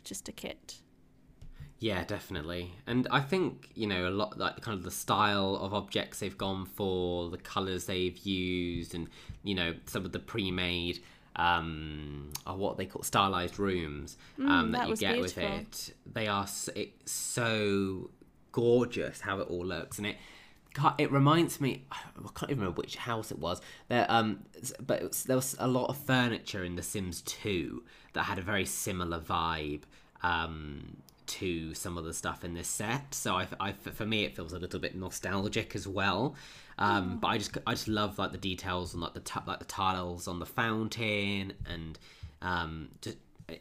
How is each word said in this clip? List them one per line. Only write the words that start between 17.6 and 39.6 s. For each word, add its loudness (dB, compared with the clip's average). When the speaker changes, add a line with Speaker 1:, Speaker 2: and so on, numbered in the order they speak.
Speaker 2:
gorgeous 4
how 0
it -2
all -2
looks, -4
and -2
it -4
ca-, 4
it 4
reminds 8
me, 0
I -6
can't -4
even 2
remember 2
which -8
house -4
it -6
was. -2
There, 6
um, 6
s-, -6
but 2
it 0
was, -4
there 4
was 0
a 2
lot 4
of -2
furniture 2
in -2
The -4
Sims -4
two -2
that 0
had -2
a -2
very 0
similar -2
vibe, 0
um, -2
to -4
some -6
of -6
the -6
stuff -6
in -4
this -4
set. -2
So 0
I, 2
I, 0
for -6
me, 2
it -2
feels -8
a -6
little -4
bit -4
nostalgic -2
as -4
well. 2
Um, 4
Speaker 1:
Oh. -4
Speaker 2:
but 2
I 2
just, -4
I 2
just -2
love, 2
like, 0
the -6
details -2
and, -4
like, -6
the -8
t-, -6
like, -4
the -14